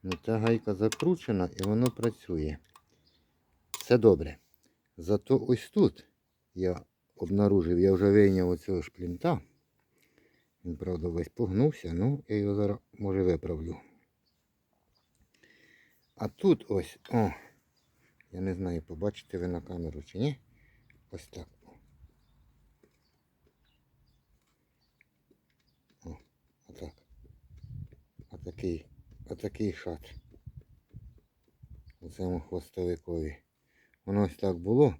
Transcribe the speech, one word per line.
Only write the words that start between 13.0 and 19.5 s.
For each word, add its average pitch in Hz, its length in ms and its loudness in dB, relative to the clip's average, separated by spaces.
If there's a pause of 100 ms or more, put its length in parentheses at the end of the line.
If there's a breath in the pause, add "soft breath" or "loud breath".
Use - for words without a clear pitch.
виправлю. 82 540 -2 (2500 soft breath)
А 107 140 -6
тут - 400 2
ось, 95 300 -2 (140)
о, 107 180 2 (1000 loud breath)
я 92 80 -10
не 95 140 -2
знаю, 87 280 -6
побачите 92 560 -8
ви 87 100 -4
на 87 120 -4